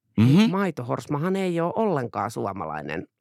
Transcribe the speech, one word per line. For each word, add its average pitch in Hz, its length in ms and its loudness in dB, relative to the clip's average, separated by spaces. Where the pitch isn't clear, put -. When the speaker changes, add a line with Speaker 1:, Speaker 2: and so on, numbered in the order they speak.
Speaker 1:
Mhm. 156 340 6
Speaker 2:
Maitohorsmahan 156 840 -2
ei 180 240 -2
oo 170 160 0
ollenkaan 123 560 -2
suomalainen 82 760 -6